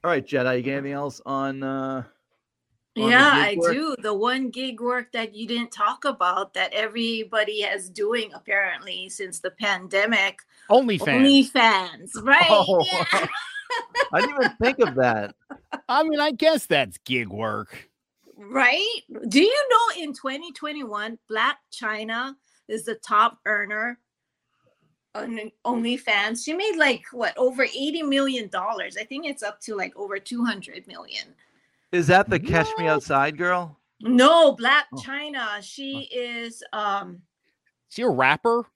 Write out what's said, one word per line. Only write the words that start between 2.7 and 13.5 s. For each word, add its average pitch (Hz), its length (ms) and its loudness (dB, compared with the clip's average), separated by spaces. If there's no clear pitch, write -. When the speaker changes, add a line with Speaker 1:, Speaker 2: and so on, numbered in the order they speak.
Speaker 1:
on 214 80 0
the - 40 4
Speaker 2:
Yeah, 254 400 6
Speaker 1:
gig 202 80 -2
Speaker 2:
I 170 40 0
Speaker 1:
work? 170 120 4
Speaker 2:
do. 294 280 -2
The 214 120 -2
one 247 360 -2
gig 247 320 -10
work 240 320 -4
that 226 200 -6
you 214 140 -12
didn't 233 240 -6
talk 254 320 -4
about 190 520 -2
that 185 180 -4
everybody 214 920 -2
is 190 260 -6
doing 214 440 -4
apparently 185 760 -6
since 185 320 -12
the 185 120 -8
pandemic. 196 880 -2
Speaker 3:
OnlyFans. 262 840 6
Speaker 2:
OnlyFans, 190 560 2
right? 294 260 6
Speaker 1:
Oh. 269 420 6
Speaker 2:
Yeah. - 400 0
Speaker 1:
<laughs> - 840 -4